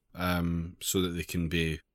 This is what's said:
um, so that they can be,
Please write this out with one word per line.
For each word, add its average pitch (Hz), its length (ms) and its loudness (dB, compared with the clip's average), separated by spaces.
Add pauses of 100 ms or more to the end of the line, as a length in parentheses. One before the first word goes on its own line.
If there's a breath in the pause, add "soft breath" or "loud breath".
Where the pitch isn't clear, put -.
(140)
um, 85 680 0
so - 180 2
that 87 160 0
they 82 80 -4
can 85 240 -2
be, 80 320 0 (140)